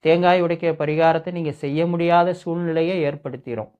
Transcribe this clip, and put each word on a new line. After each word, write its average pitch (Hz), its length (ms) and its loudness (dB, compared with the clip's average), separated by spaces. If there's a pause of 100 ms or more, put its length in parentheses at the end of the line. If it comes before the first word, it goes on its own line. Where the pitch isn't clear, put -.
தேங்காய் 175 420 4
உடைக்கிற 170 300 -2
பரிகாரத்தை 160 600 0
நீங்க 165 200 -4
செய்ய 151 340 -2
முடியாத 170 480 2
சூழ்நிலையை 170 680 -2
ஏற்படுத்திரும். 127 760 -8